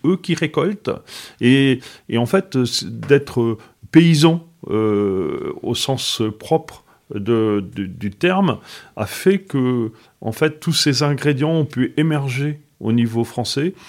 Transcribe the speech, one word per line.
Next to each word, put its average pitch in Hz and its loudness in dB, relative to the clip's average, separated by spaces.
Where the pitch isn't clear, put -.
eux 175 2
qui 175 -4
récoltent, 165 -2
et, 135 4
et 113 -2
en 120 2
fait, 190 0
c'est, 113 -6
d'être 123 0
paysan, 165 6
euh, 98 0
au 117 -4
sens - -4
propre - -4
de, 104 0
de, 98 -6
du 101 -8
terme, 175 0
a 107 -2
fait - 0
que, 127 -2
en 113 -6
fait, 156 -2
tous - -2
ces 131 2
ingrédients 143 0
ont 160 2
pu - -2
émerger 147 -2
au 110 0
niveau 117 2
français 139 -4